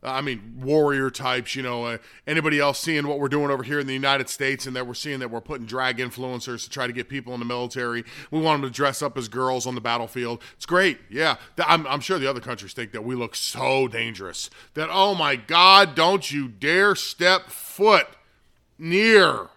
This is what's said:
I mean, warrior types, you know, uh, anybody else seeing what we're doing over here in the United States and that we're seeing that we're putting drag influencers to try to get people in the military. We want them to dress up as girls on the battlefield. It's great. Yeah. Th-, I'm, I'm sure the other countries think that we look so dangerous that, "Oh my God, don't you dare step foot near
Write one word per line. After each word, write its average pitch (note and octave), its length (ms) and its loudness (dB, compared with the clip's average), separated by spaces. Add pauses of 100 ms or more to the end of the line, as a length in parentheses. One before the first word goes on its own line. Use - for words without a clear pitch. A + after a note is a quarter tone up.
I C3+ 160 -4
mean, A#2 400 -8
warrior C#3 480 2
types, B2+ 460 -4
you C3 80 -8
know, A#2+ 220 -6
uh, A#2 120 -6 (300)
anybody D3+ 320 0
else C#3+ 200 2
seeing D3+ 280 -2
what D3 120 -2
we're C#3 80 0
doing C#3+ 220 0
over C3 140 -2
here C#3+ 160 -4
in C3+ 80 -4
the C3 60 -6
United C3+ 360 0
States C3+ 380 -4
and B2+ 80 -10
that B2+ 100 -6
we're A#2+ 80 -14
seeing C#3 260 -8
that B2 120 -8
we're A#2 100 -8
putting C3+ 240 -12
drag B2+ 320 -2
influencers B2 680 -8
to - 60 -16
try C3 160 -6
to B2 80 -6
get A#2 160 -10
people B2+ 240 -10
in B2 60 -8
the A#2 60 -8
military. B2 580 -6 (260)
We D#3 100 -2
want D#3 220 2
them C3+ 80 -6
to A#2+ 60 -14
dress C#3 260 -2
up C#3 160 -6
as A#2+ 100 -8
girls B2+ 380 -2
on B2+ 80 -6
the A#2+ 80 -8
battlefield. A#2 600 -4 (140)
It's - 100 -16
great. F3 340 2 (100)
Yeah. C3+ 280 -2 (180)
Th-, E3+ 120 -2
I'm, D#3+ 200 4
I'm C#3 140 -2
sure F#3 180 -2
the C3+ 100 -2
other B2+ 100 -4
countries A2+ 340 -12
think A#2 180 -10
that G#2+ 120 -12
we B2+ 120 -4
look A#2+ 200 -6
so C3 520 0
dangerous A2 640 -8 (260)
that, D#3 160 -4
"Oh G3 240 4
my D3 200 0
God, F3 600 8
don't E3+ 360 2
you C#3+ 180 -4
dare E3+ 460 2
step - 540 0
foot G3 580 2 (680)
near E3+ 800 6